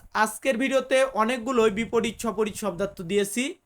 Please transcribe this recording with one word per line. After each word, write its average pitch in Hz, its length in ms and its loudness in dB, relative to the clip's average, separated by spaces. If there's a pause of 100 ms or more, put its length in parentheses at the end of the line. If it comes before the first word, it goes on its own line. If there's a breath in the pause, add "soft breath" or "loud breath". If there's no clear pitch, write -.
(140)
আজকের 220 440 0
ভিডিওতে 262 460 2
অনেকগুলোই 226 680 2
বিপরীত 220 480 -2
সপরীত 214 360 -2
শব্দার্থ 190 460 -6
দিয়েছি। 202 540 -2 (100)